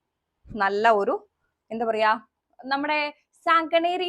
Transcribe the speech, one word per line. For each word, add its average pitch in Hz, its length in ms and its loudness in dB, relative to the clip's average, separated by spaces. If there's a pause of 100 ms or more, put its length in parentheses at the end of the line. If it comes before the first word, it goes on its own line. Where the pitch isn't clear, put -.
(640)
നല്ല 202 260 2 (100)
ഒരു, 208 140 0 (600)
എന്താ 226 140 -4
പറയാ, 220 240 2 (600)
നമ്മുടെ 294 280 -2 (460)
സാങ്കനേരി 330 640 2